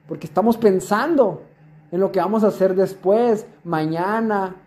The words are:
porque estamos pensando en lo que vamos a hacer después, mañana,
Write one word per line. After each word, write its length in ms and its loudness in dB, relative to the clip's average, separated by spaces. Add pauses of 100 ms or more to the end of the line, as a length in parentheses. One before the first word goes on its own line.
porque 180 -12
estamos 300 0
pensando 840 2 (500)
en 80 -2
lo 120 0
que 80 0
vamos 240 0
a 40 4
hacer 260 0
después, 720 0 (160)
mañana, 920 -2 (100)